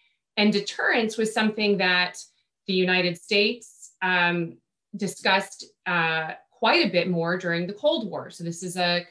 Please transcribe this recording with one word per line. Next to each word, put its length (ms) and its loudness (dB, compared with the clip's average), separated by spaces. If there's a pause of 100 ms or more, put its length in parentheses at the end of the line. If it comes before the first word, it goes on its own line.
(380)
And 120 4
deterrence 680 0
was 160 0
something 420 2
that 400 0 (500)
the 60 -2
United 460 2
States, 840 -2
um, 560 0 (400)
discussed, 680 -2 (180)
uh, 480 0 (180)
quite 360 2
a 20 0
bit 220 0
more 260 0
during 300 -2
the 80 -8
Cold 360 -2
War. 200 -10
So 120 -16
this 200 -8
is 160 -8
a 320 0